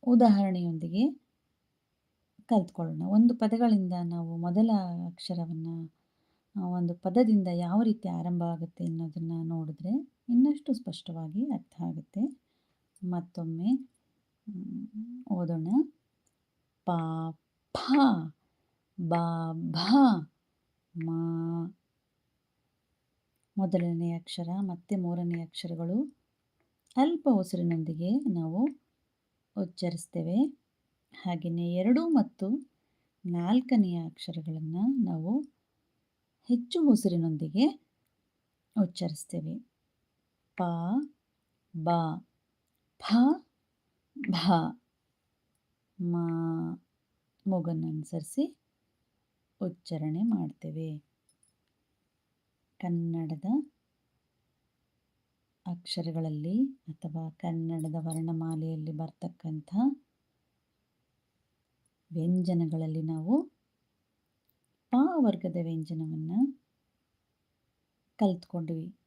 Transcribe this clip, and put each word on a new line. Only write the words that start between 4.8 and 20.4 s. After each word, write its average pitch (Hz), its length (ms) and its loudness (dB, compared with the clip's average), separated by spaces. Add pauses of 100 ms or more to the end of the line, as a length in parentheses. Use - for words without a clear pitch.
ಅಕ್ಷರವನ್ನ, 165 840 -6 (680)
ಆ, 180 120 -4
ಒಂದು 175 260 0
ಪದದಿಂದ 196 580 4
ಯಾವ 175 300 2
ರೀತಿ 214 260 0
ಆರಂಭ 175 340 -2
ಆಗುತ್ತೆ 170 420 -6
ಅನ್ನೋದನ್ನ 165 480 -4 (100)
ನೋಡಿದ್ರೆ 165 720 -4 (160)
ಇನ್ನಷ್ಟು 269 460 4
ಸ್ಪಷ್ಟವಾಗಿ 175 760 -6
ಅರ್ಥ - 280 -8
ಆಗುತ್ತೆ. 170 600 -4 (680)
ಮತ್ತೊಮ್ಮೆ, 175 680 -2 (800)
ಮ್, 196 340 -8 (440)
ಓದೋಣ. 170 380 -2 (1160)
ಪ, 185 60 0 (840)
ಫ, - 160 0 (1080)
ಬ, 170 140 0 (380)
ಭ, 165 240 -4 (1300)